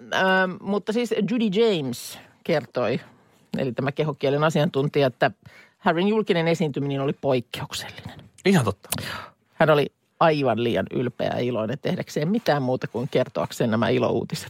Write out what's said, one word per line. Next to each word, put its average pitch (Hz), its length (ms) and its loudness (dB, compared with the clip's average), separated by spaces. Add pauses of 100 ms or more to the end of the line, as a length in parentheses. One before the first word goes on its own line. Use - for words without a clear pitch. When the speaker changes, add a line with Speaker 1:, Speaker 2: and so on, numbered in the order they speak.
(120)
Speaker 1:
ö, - 60 2 (420)
mutta 202 320 -4
siis 240 220 -2 (160)
Judy 233 140 0 (160)
James 160 580 -2 (260)
kertoi, 127 560 -2 (580)
eli 131 140 -4
tämä 135 200 -4
kehokielen 147 520 0
asiantuntija, 147 640 2
että 131 240 0 (480)
Harryn 180 300 2
julkinen 208 400 2
esiintyminen 143 520 0
oli 139 120 -2
poikkeuksellinen. - 1080 -6 (260)
Speaker 2:
Ihan 180 200 6
totta. - 240 -6 (640)
Speaker 1:
Hän 156 160 6
oli 147 160 4 (340)
aivan 139 440 4
liian 104 280 0
ylpeä - 420 -2
ja - 60 -4
iloinen 120 420 -2
tehdäkseen 170 460 -4
mitään 165 340 0
muuta 127 240 -2
kuin 123 220 -6
kertoakseen - 640 -2
nämä 113 180 2
ilouutiset. - 600 -2